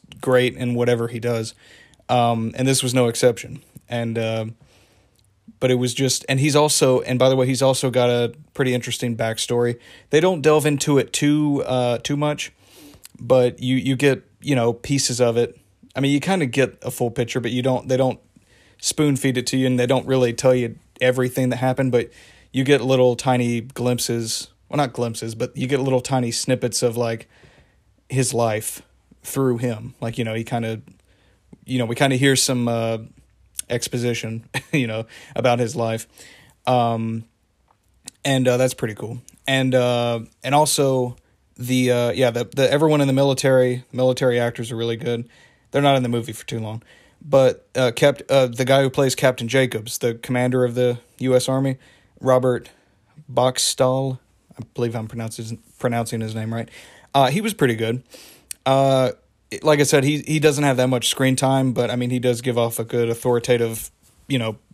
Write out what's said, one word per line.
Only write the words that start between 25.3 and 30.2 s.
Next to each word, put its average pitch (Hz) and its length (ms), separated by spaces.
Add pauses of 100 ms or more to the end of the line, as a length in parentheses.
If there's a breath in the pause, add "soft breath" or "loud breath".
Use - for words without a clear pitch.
but 123 220
you 131 100
get 131 140
little 131 200
tiny 123 300
snippets - 520
of, 117 140
like, 117 320 (800 soft breath)
his 127 240
life 113 500 (400)
through 131 360
him. 117 420
Like, 117 160
you 123 80